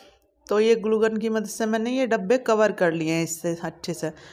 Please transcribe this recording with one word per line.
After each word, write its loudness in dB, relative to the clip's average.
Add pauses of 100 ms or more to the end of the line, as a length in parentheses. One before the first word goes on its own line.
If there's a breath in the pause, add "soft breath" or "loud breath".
(460 loud breath)
तो 2
ये 6
ग्लू 0
गन 2
की -2
मदद -2
से -4
मैंने -2
ये 0
डब्बे 0
कवर 2
कर 0
लिए -2
हैं 0
इससे -4 (100)
अच्छे -8
से। -6 (220 loud breath)